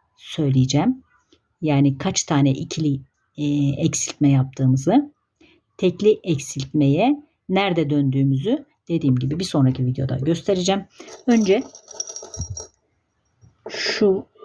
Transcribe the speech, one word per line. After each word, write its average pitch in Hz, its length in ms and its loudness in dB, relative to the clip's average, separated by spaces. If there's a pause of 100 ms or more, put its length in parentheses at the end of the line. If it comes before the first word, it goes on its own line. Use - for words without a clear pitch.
(160)
söyleyeceğim. 143 840 0 (580)
Yani 139 380 2
kaç - 260 -2
tane 143 260 2
ikili, 139 500 -4 (360)
e, 147 80 -6 (400)
eksiltme - 460 0
yaptığımızı, 135 840 2 (640)
tekli 202 460 2
eksiltmeye 151 1000 0 (260)
nerede 185 420 0
döndüğümüzü 139 720 0 (240)
dediğim 143 280 2
gibi 135 220 -2
bir 185 60 -4
sonraki 131 420 0
videoda 131 300 -2
göstereceğim. 180 680 -2 (420)
Önce 226 360 4 (2000)
şu - 580 -2 (180)